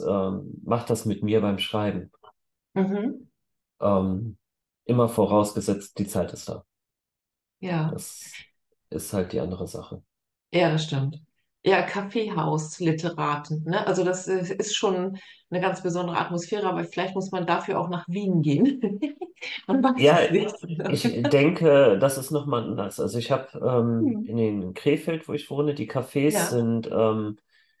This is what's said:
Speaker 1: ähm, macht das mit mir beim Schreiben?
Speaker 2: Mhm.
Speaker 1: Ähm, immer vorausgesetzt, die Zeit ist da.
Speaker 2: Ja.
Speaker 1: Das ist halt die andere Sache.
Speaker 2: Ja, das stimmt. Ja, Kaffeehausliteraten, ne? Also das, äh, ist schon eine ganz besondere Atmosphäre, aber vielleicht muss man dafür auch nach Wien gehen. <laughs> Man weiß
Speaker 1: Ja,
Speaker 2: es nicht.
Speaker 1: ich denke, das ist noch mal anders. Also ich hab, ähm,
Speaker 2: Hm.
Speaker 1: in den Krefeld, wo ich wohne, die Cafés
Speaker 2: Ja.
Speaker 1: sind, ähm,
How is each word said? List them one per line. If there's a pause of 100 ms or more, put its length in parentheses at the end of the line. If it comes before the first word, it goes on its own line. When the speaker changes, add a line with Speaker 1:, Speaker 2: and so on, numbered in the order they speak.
Speaker 1:
ähm,
macht
das
mit
mir
beim
Schreiben? (640)
Speaker 2:
Mhm. (540)
Speaker 1:
Ähm, (480)
immer
vorausgesetzt,
die
Zeit
ist
da. (960)
Speaker 2:
Ja.
Speaker 1:
Das (420)
ist
halt
die
andere
Sache. (500)
Speaker 2:
Ja,
das
stimmt. (420)
Ja,
Kaffeehausliteraten,
ne?
Also
das,
äh,
ist
schon (320)
eine
ganz
besondere
Atmosphäre,
aber
vielleicht
muss
man
dafür
auch
nach
Wien
gehen.
<laughs>
Man
weiß
Speaker 1:
Ja,
Speaker 2:
es
nicht. (320)
Speaker 1:
ich (180)
denke,
das
ist
noch
mal
anders.
Also
ich
hab,
ähm,
Speaker 2:
Hm.
Speaker 1:
in
den
Krefeld,
wo
ich
wohne,
die
Cafés
Speaker 2:
Ja.
Speaker 1:
sind,
ähm, (420)